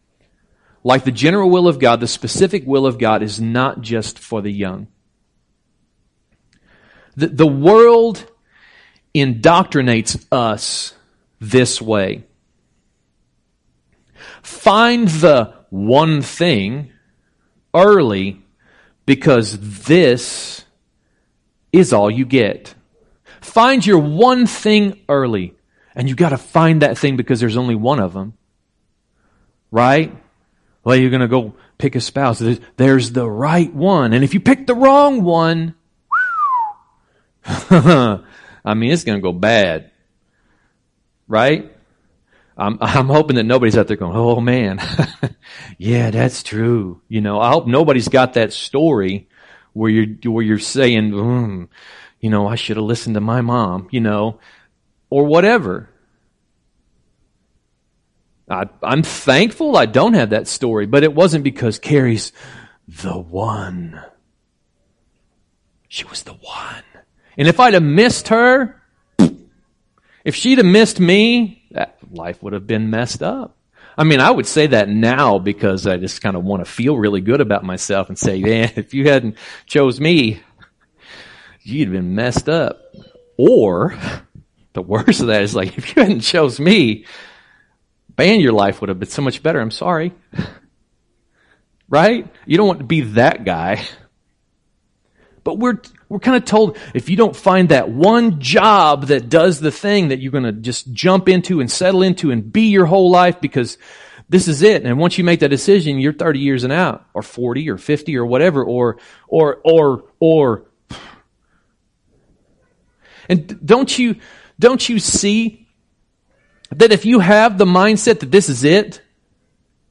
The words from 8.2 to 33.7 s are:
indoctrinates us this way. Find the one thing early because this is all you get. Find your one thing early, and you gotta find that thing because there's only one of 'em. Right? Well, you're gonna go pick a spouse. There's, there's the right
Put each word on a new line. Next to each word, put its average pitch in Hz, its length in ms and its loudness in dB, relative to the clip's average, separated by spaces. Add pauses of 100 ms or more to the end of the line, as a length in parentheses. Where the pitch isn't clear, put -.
indoctrinates 131 1160 0
us 117 600 -4 (460)
this 120 400 0
way. 107 440 -4 (2250)
Find 233 640 2
the 151 460 2 (160)
one 139 520 0
thing 127 680 -4 (840)
early 135 680 2 (640)
because 107 800 0
this 143 800 0 (1080)
is 180 200 4
all 104 180 2
you 123 140 -4
get. 120 500 -2 (680)
Find 240 440 2
your 196 140 4
one 220 480 2
thing 208 640 -2
early, 117 460 -2 (400)
and 127 140 -4
you 131 60 -4
gotta 139 240 0
find 160 440 2
that 143 160 0
thing 139 180 -2
because 123 240 -2
there's 113 160 -2
only 123 180 -2
one 120 260 -2
of 92 160 -6
'em. 98 180 -12 (1400)
Right? 135 420 2 (720)
Well, 127 120 2
you're 131 140 2
gonna 127 180 0
go 113 260 -2 (240)
pick 139 160 -4
a 131 60 -4
spouse. 131 380 -2
There's, 117 220 -2 (160)
there's 127 360 2
the 120 160 -4
right 147 440 -2